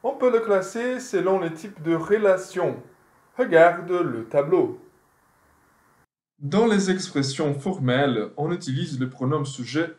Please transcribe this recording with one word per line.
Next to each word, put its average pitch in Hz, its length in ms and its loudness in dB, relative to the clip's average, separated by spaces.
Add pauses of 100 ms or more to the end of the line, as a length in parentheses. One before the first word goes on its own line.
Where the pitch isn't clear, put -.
On 277 120 -2
peut 254 140 2
le 226 80 4
classer 226 600 -2
selon 190 400 0
les 165 120 -4
types 180 300 -14
de 165 140 0
relations. 180 840 0 (560)
Regarde 175 540 4
le 143 380 -2
tableau. 151 520 0 (1600)
Dans 190 280 2
les 190 260 2
expressions 143 640 -2
formelles, 127 800 0
on 156 160 -2
utilise 151 480 -6
le 127 100 -4
pronom 139 340 -2
sujet « 135 540 -6